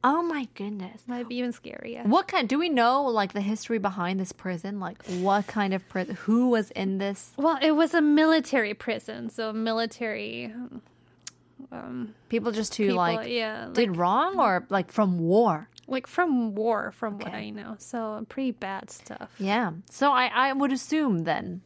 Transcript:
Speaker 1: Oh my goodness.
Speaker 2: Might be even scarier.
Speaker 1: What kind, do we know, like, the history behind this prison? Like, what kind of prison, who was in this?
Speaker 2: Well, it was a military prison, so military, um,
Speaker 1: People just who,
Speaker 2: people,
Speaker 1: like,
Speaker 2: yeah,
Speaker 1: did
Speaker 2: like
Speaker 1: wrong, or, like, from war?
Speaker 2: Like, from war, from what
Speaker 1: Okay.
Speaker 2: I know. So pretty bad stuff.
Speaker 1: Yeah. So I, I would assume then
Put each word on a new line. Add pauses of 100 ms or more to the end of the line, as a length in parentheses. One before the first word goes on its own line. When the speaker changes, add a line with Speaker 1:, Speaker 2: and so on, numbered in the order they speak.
Speaker 1:
Oh
my
goodness.
Speaker 2:
Might
be
even
scarier.
Speaker 1:
What
kind,
do
we
know,
like,
the
history
behind
this
prison?
Like, (220)
what
kind
of
prison, (120)
who
was
in
this?
Speaker 2:
Well,
it
was
a
military
prison,
so
military, (1200)
um, (140)
Speaker 1:
People
just
who,
Speaker 2:
people,
Speaker 1:
like,
Speaker 2:
yeah,
Speaker 1:
did
Speaker 2:
like
Speaker 1:
wrong,
or,
like,
from
war? (180)
Speaker 2:
Like,
from
war,
from
what
Speaker 1:
Okay.
Speaker 2:
I
know.
So
pretty
bad
stuff.
Speaker 1:
Yeah. (180)
So
I,
I
would
assume
then